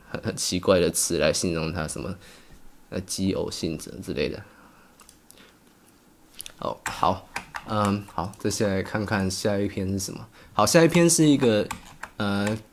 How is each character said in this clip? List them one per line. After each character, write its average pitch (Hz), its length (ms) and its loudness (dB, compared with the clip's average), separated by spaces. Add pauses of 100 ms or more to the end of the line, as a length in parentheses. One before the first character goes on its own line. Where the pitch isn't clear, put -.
很， - 140 -8
很 107 120 -4
奇 - 240 -2
怪 92 200 4
的 87 100 4
词 85 300 -2
来 78 120 4
形 85 220 -2
容 80 180 -2
它， 80 160 -4
什 - 140 -8
么， - 140 -8 (760)
呃， - 120 -6
奇 98 320 -2
偶 80 180 -4
性 82 260 -4
质 - 140 -14 (100)
之 87 120 -8
类 71 160 0
的。 - 140 -10 (2250)
哦， - 180 -6 (100)
好， - 440 -2 (380)
嗯， 104 440 0
好， 87 280 -6
接 107 100 -2
下 104 180 0
来 95 140 0
看 107 240 -4
看 95 240 0
下 101 300 -2
一 101 80 0
篇 98 220 -4
是 98 100 -2
什 90 120 -8
么。 110 160 -14 (260)
好， - 120 4
下 165 180 6
一 165 40 6
篇 170 220 6
是 165 160 6
一 147 120 6
个， 113 300 4 (500)
呃， 101 400 -2 (160)